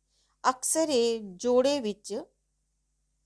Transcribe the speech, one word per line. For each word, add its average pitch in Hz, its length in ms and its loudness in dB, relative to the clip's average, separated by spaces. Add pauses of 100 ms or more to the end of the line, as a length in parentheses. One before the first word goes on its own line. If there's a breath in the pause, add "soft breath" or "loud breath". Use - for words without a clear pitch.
(500)
ਅਕਸਰ 320 380 0
ਇਹ 233 320 2
ਜੋੜੇ 247 600 0
ਵਿੱਚ 208 440 -8 (1000)